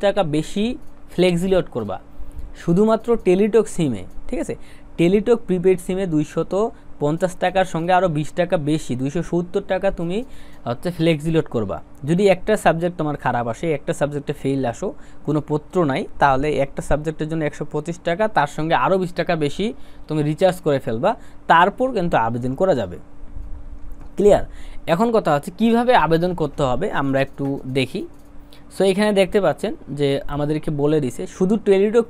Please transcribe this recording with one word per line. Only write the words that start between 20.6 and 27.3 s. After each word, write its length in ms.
করে 200
ফেলবা, 260
তারপর 360
কিন্তু 180
আবেদন 340
করা 200
যাবে। 180
ক্লিয়ার? 260
এখন 220
কথা 200
হচ্ছে 240
কীভাবে 340
আবেদন 260
করতে 280
হবে 180
আমরা 260
একটু 180